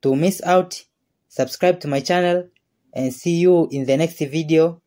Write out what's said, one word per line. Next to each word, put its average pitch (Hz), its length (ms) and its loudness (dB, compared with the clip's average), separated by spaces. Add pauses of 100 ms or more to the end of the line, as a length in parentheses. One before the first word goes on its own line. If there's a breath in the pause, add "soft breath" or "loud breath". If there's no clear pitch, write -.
To 135 120 2
miss 170 280 0
out, 180 420 0 (440)
subscribe 175 520 -2
to 147 80 -8
my 139 120 -2
channel 175 480 -2 (440)
and 127 200 -6
see 170 240 -4
you 175 340 4
in 139 160 -6
the 135 100 2
next 165 220 -2
video. 160 680 0